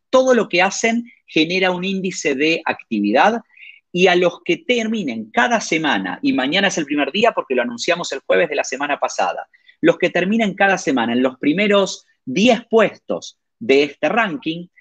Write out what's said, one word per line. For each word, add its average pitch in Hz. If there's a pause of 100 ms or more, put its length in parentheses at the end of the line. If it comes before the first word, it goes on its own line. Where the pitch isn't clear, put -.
Todo 262
lo 226
que 175
hacen 226 (220)
genera 180
un 180
índice 185
de 156
actividad 127 (500)
y 180
a 180
los 180
que 170
terminen 214
cada 233
semana, 113
y 139
mañana 151
es 185
el 151
primer 143
día 220
porque -
lo 120
anunciamos 175
el 135
jueves 180
de 147
la 139
semana 139
pasada, 92 (340)
los 165
que 180
terminen 196
cada 196
semana 120
en 123
los 127
primeros 196 (180)
diez 196 (100)
puestos - (200)
de 135
este 151
ranking, 170 (120)